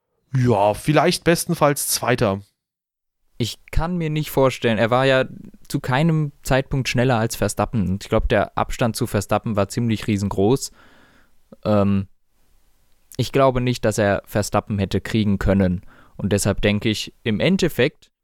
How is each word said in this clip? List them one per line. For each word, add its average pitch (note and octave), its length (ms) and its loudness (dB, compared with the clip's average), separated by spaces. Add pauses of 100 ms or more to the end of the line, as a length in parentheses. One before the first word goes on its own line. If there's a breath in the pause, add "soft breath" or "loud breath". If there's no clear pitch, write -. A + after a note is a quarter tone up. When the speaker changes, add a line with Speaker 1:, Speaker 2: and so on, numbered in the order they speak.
(340)
Speaker 1:
Ja, A2 420 4
vielleicht D#3 500 2
bestenfalls D#3+ 640 0
Zweiter. A#2 540 0 (1000)
Speaker 2:
Ich A2+ 160 -4 (140)
kann E3 260 0
mir E3 120 -2
nicht D3+ 220 -4
vorstellen, B2 460 2
er A2 120 2
war B2+ 160 2
ja C3 180 4 (460)
zu D3 100 -4
keinem D3+ 540 0 (100)
Zeitpunkt C3 460 -2
schneller B2+ 280 2
als A2+ 200 -2
Verstappen. G#2 500 -2
Und F#2 160 -4
ich - 60 -18
glaub, A2 180 2
der G#2 300 0
Abstand - 400 -2
zu A2+ 100 -2
Verstappen G#2+ 480 -2
war G2+ 140 0
ziemlich A#2 380 -2
riesengroß. G2+ 640 0 (920 soft breath)
Ähm, G2+ 440 2 (1080)
ich - 160 -4
glaube C3 300 2
nicht, B2 240 -2
dass A2 120 0
er G2+ 280 0
Verstappen G#2 520 -4
hätte G2 220 -2
kriegen G#2 400 -2
können. F#2+ 460 2 (320 soft breath)
Und G2+ 160 -2
deshalb G2+ 280 0
denke G#2 280 0
ich, - 240 -6 (100)
im G#2+ 160 -2
Endeffekt, D#3+ 720 0 (120)